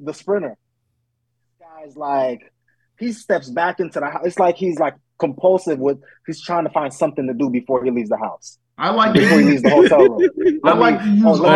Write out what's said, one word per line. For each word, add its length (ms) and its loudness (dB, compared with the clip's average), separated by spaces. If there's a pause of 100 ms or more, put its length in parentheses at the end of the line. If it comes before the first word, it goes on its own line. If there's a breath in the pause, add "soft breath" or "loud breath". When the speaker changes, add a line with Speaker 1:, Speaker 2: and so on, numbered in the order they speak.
Speaker 1:
the 100 -10
Sprinter. 440 -6 (1000)
Guy's 360 -20
like, 560 -6 (480)
he 120 -6
steps 380 -4
back 300 -4
into 200 -6
the 100 -6
house. 160 -10
It's 140 -4
like 180 2
he's, 220 -4
like, 160 -2 (240)
compulsive 600 -2
with, 200 -2 (260 soft breath)
he's 160 -12
trying 240 -4
to 60 -4
find 220 -4
something 340 -4
to 60 -6
do 160 -4
before 340 -2
he 80 -2
leaves 180 -4
the 80 -2
house. 400 -12 (200)
Speaker 2:
I 120 -4
like 240 0
Speaker 1:
Before 240 4
he 80 4
Speaker 2:
to 60 4
Speaker 1:
leaves 100 0
the 80 2
hotel 400 6
room. 200 0 (180)
Speaker 2:
<laughs> 160 -2
I 60 4
Speaker 1:
Let 100 2
Speaker 2:
like 220 2
Speaker 1:
me, 40 -10
Speaker 2:
to 60 0
use 140 4
Speaker 1:
oh, 80 6
let 80 0
me, 140 2